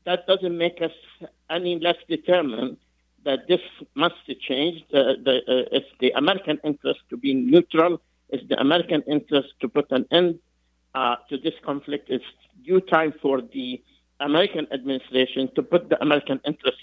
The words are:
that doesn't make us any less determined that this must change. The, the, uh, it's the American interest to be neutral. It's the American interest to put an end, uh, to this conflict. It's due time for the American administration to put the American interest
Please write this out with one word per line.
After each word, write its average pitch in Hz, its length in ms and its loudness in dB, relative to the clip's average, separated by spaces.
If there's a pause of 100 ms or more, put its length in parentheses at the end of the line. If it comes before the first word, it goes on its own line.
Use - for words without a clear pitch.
that 180 220 -2
doesn't 185 300 0
make 170 240 -2
us 165 120 -4 (580)
any 175 280 -2
less 170 180 0 (120)
determined 151 680 0 (480)
that 135 240 -4
this 175 120 2 (340)
must 165 200 0 (260)
change. 160 520 -4
The, 135 300 4
the, 131 140 2
uh, 127 400 -2
it's 135 120 -2 (120)
the 127 120 4
American 156 520 0
interest 139 360 -4 (100)
to 131 60 -8
be 135 180 -2
neutral. 160 680 4 (280)
It's - 200 -8
the 139 120 0
American 160 480 2
interest 143 400 0 (120)
to 127 80 -4
put 143 220 -2
an 127 200 0
end, 170 280 2 (560)
uh, 123 220 0 (120)
to 143 100 -6
this 151 160 -6 (100)
conflict. 143 440 -8
It's 127 160 -4 (400)
due 185 160 4
time 160 400 0
for 139 200 0
the 127 420 -10 (380)
American 156 520 0
administration 131 840 -2
to 151 60 0
put 170 260 0
the - 120 0
American 147 460 0
interest 139 360 -2